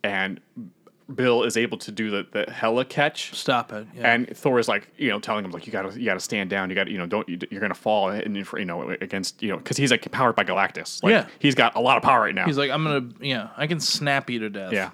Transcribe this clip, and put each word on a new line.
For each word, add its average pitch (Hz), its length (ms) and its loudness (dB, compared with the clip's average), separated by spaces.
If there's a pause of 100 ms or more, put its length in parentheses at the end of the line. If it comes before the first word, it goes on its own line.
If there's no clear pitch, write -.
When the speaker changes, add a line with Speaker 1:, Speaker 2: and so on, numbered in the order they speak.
Speaker 1:
and 98 380 -4 (720)
Bill 123 300 4
is 117 140 0
able 113 220 0
to - 120 -14
do 107 180 -4
the, 101 220 -2
the - 200 -2
hella 117 340 0
catch. - 500 -2
Speaker 2:
Stop 120 380 -2
it. 107 120 -10 (100)
Yeah. 120 180 4
Speaker 1:
And 120 220 0
Thor 127 240 4
is, 113 100 2
like, 104 180 0 (100)
you 139 120 0
know, 104 100 0
telling 107 240 -2
him, 92 80 -8
like, 85 160 -12
"You 107 60 -8
gotta, 95 260 -6
you 120 60 -4
gotta 95 160 2
stand 101 280 -4
down. 95 200 0
You 92 60 -4
gotta, 98 140 0
you 104 80 -4
know, 87 80 -4
don't, 101 240 -4
you, 85 80 -4 (140)
you're 98 100 -6
gonna 101 140 -2
fall, 104 340 0
and, 104 260 -4
you 98 300 -6
know, 85 360 -6
against, - 420 -6
you 110 60 -2
know," 87 100 -4
'cause - 180 -4
he's, 135 140 2
like, - 180 0
powered 120 280 2
by 104 80 2
Galactus. 92 580 -2
Like, 196 80 6
Speaker 2:
Yeah. 196 140 6 (140)
Speaker 1:
he's 143 140 4
got 123 220 4
a - 60 2
lot 127 160 6
of - 60 2
power 123 180 8
right 104 120 0
now. 180 120 0
Speaker 2:
He's 151 120 4
like, 143 140 0
"I'm 156 140 0
gonna, 139 240 0 (100)
yeah, 123 380 -4
I 147 100 -2
can 160 140 0
snap 139 500 0
you 120 80 -2
to 107 100 -4
death." 98 240 -8
Speaker 1:
Yeah. 95 200 0